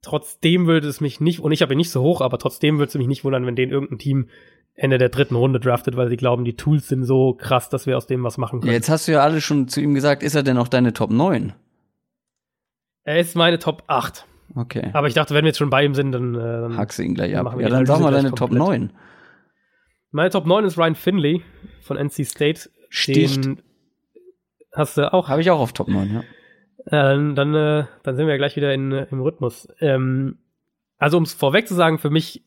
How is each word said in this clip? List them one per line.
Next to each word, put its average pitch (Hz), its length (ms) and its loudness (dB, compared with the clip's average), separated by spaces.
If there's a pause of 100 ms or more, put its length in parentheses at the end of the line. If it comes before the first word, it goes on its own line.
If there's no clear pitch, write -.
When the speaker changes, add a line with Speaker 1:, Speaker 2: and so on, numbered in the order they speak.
Speaker 1:
Trotzdem 165 640 0
würde 160 200 2
es 143 140 -6
mich 143 200 -6
nicht, 165 180 0
und 147 120 -2
ich 156 100 0
hab 139 100 2
ihn 135 60 2
nicht 165 120 0
so 131 120 -2
hoch, 156 200 2
aber 123 160 -2
trotzdem 151 400 0
würde 143 120 0
es - 60 -10
mich 127 120 -2
nicht 135 160 -4
wundern, 135 220 -2
wenn 123 100 -4
den 131 140 0
irgendein 139 280 -4
Team 135 320 -2 (460)
Ende 135 220 0
der 123 120 4
dritten 127 260 0
Runde 127 240 2
draftet, 120 380 -2
weil 123 120 0
sie 120 60 -2
glauben, 123 300 -2
die 117 100 -6
Tools 151 320 0
sind 131 160 -2
so 131 300 4
krass, - 360 -2
dass - 160 -6
wir 127 120 0
aus 123 100 -6
dem 127 160 -4
was 120 140 -6
machen 123 220 -6
können. 117 120 0
Speaker 2:
Ja, 117 60 2
jetzt 113 120 -2
hast 156 180 0
du 160 60 2
ja 143 80 6
alle 151 200 2
schon 139 260 0
zu 143 140 -4
ihm 143 120 2
gesagt, 139 280 2
ist 147 140 -2
er 147 80 2
denn 131 140 2
auch 120 100 0
deine 123 260 2
Top - 180 -2
neun? 127 420 0 (1500)
Speaker 1:
Er 151 160 0
ist 170 160 -2
meine 170 240 4
Top 160 280 -4
acht. - 380 -4 (300)
Speaker 2:
Okay. 123 380 -6
Speaker 1:
Aber 147 140 2
ich 123 60 -2
dachte, 147 200 0
wenn 151 100 4
wir 160 60 4
jetzt 147 80 -4
schon 147 120 0
bei 135 140 4
ihm 143 100 2
sind, 139 180 -2
dann, 123 220 -4
äh, 120 60 -4
dann 117 380 -6
Speaker 2:
Hackst 104 200 -6
du - 60 -4
ihn - 100 -2
gleich 98 240 -4
ab. - 60 -2
Speaker 1:
machen 123 160 -6
wir 120 40 -2
Speaker 2:
Ja, 110 40 0
Speaker 1:
die 110 40 2
Speaker 2:
dann 127 100 4
Speaker 1:
Analyse 131 120 4
Speaker 2:
sag 160 80 4
mal 160 80 4
Speaker 1:
gleich 139 140 4
Speaker 2:
deine 127 120 -2
Top 127 140 -2
Speaker 1:
komplett. 139 180 2
Speaker 2:
neun. 120 260 -2 (1160)
Speaker 1:
Meine 160 180 0
Top 180 160 -2
neun 196 200 4
ist 170 120 -2
Ryan 165 180 2
Finley 170 480 0 (380)
von - 160 -8
N 143 120 -2
C 147 140 -6
State. - 460 -2 (200)
Speaker 2:
Sticht. 135 560 2
Speaker 1:
Den 135 160 -6 (1120)
hast - 240 -2
du 147 160 0
auch. 185 140 2
Speaker 2:
Hab 143 120 0
ich 175 120 2
auch 160 80 4
auf 117 140 -2
Top - 160 -6
neun, 98 240 -2
ja. 117 100 -4 (680)
Speaker 1:
Ja, 143 200 4
dann, 143 260 0
dann, 143 180 0
äh, 151 300 2 (200)
dann 131 120 -4
sind 151 120 0
wir 143 100 0
gleich 143 180 -2
wieder 143 180 0
in, 135 200 -2
äh, 135 180 -4
im 131 100 -4
Rhythmus. 139 460 -4 (140)
Ähm, 135 560 0 (600)
also 147 200 2
um's 165 160 0
vorweg 165 340 2
zu 190 80 -2
sagen, 160 240 2
für 151 100 -2
mich 160 380 -2